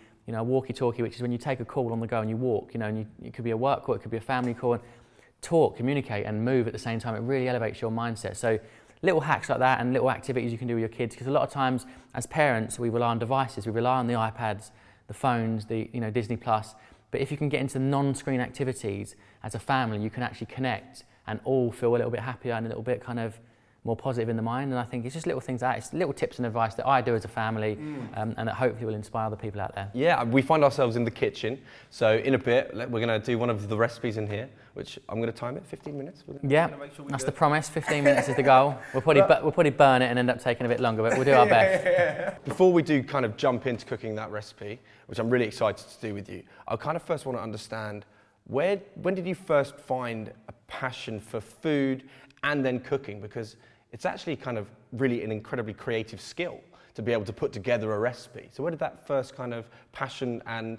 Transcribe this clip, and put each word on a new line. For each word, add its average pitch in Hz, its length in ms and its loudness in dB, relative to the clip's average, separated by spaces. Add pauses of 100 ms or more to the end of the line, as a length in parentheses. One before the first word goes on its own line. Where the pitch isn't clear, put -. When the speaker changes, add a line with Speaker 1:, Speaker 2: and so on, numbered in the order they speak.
(260)
Speaker 1:
you 113 60 -8
know, 113 80 -4
a - 20 -2
walkie-talkie, 123 600 -2
which 110 120 -4
is - 80 -8
when 123 80 -2
you 120 80 -2
take 131 220 -4
a 120 40 -6
call 120 280 -2
on 113 80 -2
the 117 60 -4
go 113 140 -2
and 110 100 -2
you 113 60 -2
walk, 120 360 0
you 117 80 -4
know, 107 60 -2
and 107 120 -2
you, 110 80 -6 (160)
it 117 120 -12
could 120 100 -8
be 117 80 0
a 110 40 0
work 131 280 0
call, 127 100 0
it 101 60 -6
could 107 100 -10
be 113 60 -4
a 107 40 -4
family 123 340 -2
call, 120 180 0
and 117 100 -2 (600)
talk, 160 340 4
communicate, 123 500 -2
and 107 180 -2
move 123 220 4
at 113 60 -6
the 110 60 -8
same 113 200 -4
time. 113 160 -4
It 110 60 -6
really 127 280 0
elevates 113 320 -2
your 113 120 -2
mindset. 113 440 -4
So 113 220 2 (440)
little 165 180 4
hacks 143 300 0
like 120 100 0
that 127 200 4
and 123 120 0
little 127 180 2
activities 120 400 -2
you 113 80 -6
can 127 80 -8
do 117 80 -2
with 113 60 0
your 113 80 0
kids, 113 260 -4
'cause 120 140 -10
a - 20 -2
lot 139 120 4
of 127 80 -2
times 131 360 0 (280)
as 131 120 -6
parents, 120 520 0
we 120 100 -2
rely 117 200 2
on 117 120 0
devices, 117 460 -2
we 113 60 -4
rely 123 260 2
on 120 100 0
the 120 60 0
iPads, 110 560 -2 (360)
the 104 80 -12
phones, 113 520 0
the, 113 260 -4
you 120 80 -4
know, 113 100 -2
Disney 113 260 -2
Plus. 107 380 -2 (380)
But - 80 0
if 139 100 -2
you 147 60 -4
can 147 120 0
get 139 120 0
into 135 180 -2
non-screen 135 600 0
activities 117 760 -6 (300)
as 107 100 -8
a 107 60 -6
family, 123 380 0
you 107 120 -4
can 123 140 -6
actually 117 240 -8
connect - 560 -6 (240)
and 107 160 -6
all 127 260 0
feel 117 200 0
a 120 80 4
little 117 120 -2
bit 113 100 -4
happier 120 340 -6
and 113 120 -4
a - 20 -6
little 113 140 -8
bit 123 180 -2
kind 120 200 -8
of 113 180 -6 (460)
more 113 120 -2
positive 120 320 -2
in 117 60 0
the 113 80 -2
mind. 127 300 -4
And 123 80 -2
I - 20 -2
think 120 220 -6
it's 131 100 -8
just 160 120 -6
little 143 140 -2
things 123 220 -6
like 123 140 0
that. - 20 -4
It's - 140 -12
little 160 200 0
tips - 260 -4
and 123 80 -2
advice 113 280 0
that - 140 -2
I 135 120 6
do 120 140 2
as 110 100 0
a 107 40 -10
family, 110 480 -2
Speaker 2:
Mm. 147 420 -10
Speaker 1:
um, 110 180 -4
and 113 120 -4
that - 60 -2
hopefully 117 300 0
will 110 120 -4
inspire 110 300 -4
other 107 100 -4
people 104 240 -8
out - 160 -6
there. 98 180 -8
Speaker 2:
Yeah, 131 300 2
we 123 180 4
find 156 220 6
ourselves 127 320 4
in 120 80 2
the 110 80 0
kitchen. 117 500 -2 (280)
So 110 260 4
in 131 180 2
a 123 40 6
bit, - 360 2
le-, 117 140 -6
we're 120 100 -2
gonna 110 220 2
do 120 180 0
one 120 100 0
of 104 200 -2
the 107 80 -2
recipes 117 400 0
in 107 100 -4
here, 104 220 -6 (260)
which - 240 -12 (100)
I'm 113 120 -4
gonna 117 100 0
time 123 260 -8
it, - 80 -12
fifteen - 320 -12
minutes. 139 300 -12
We're 143 80 -12
gonna, 139 180 0
Speaker 1:
Yeah, 156 120 6
Speaker 2:
we're 165 80 -2
gonna - 100 -12
make - 120 -16
sure 147 100 -16
we 139 80 -8
Speaker 1:
that's 135 100 -4
Speaker 2:
do - 40 -4
Speaker 1:
the - 60 -2
Speaker 2:
it. - 40 -6
Speaker 1:
promise. 151 320 2
Fifteen 147 340 -2
minutes 143 260 6
is 131 60 0
the 143 80 2
goal. 135 340 8 (160)
We'll 131 100 0
probably 147 200 8
Speaker 2:
But 160 160 8
Speaker 1:
bu-, 139 60 -4
we'll 151 80 2
probably 160 180 6
burn 131 320 8
it 127 40 4
and 123 120 2
end 123 120 4
up 120 100 0
taking 123 260 0
a - 20 0
bit 120 120 2
longer, 113 240 2
but 117 100 4
we'll 131 100 2
do 139 100 8
our 120 120 10
Speaker 2:
<laughs> 120 120 8
Speaker 1:
best. 180 880 2
Speaker 2:
Before 185 280 6
we 170 100 6
do 139 220 2
kind 135 200 -2
of 107 120 -2
jump 127 320 0
into 117 180 -4
cooking 110 300 -6
that 104 160 -8
recipe, 104 480 -12 (260)
which - 140 -8
I'm 113 100 0
really 120 160 4
excited 104 420 -2
to - 120 -20
do 110 120 -6
with 101 160 -10
you, 98 140 -12 (240)
I - 80 -4
kind 151 220 -4
of 160 80 -8
first 156 200 -4
wanna 123 140 -4
understand 107 640 -8 (440)
where, 180 300 0 (180)
when 180 180 -2
did 180 140 -4
you 180 80 -2
first 143 420 0
find 117 540 -6 (160)
a - 40 -16 (140)
passion 117 540 -8
for - 200 -10
food 135 640 0 (400)
and 143 240 0
then 127 140 0
cooking? 123 400 -6
Because 107 340 -10 (380)
it's - 120 -12
actually 175 320 -4
kind 123 220 -6
of 101 100 -8 (240)
really 120 320 0
an 110 80 -4
incredibly 110 400 -6
creative 110 480 -6
skill - 400 -10 (340)
to - 60 -12
be 117 120 0
able 107 120 0
to 107 80 -8
put - 200 -4
together 107 420 0
a 104 40 -2
recipe. - 520 -6
So - 120 -10
where 170 80 -2
did 156 100 -6
that - 260 -8
first 135 280 -2
kind 123 200 -8
of 117 160 -10 (220)
passion 123 540 -6
and 113 320 -6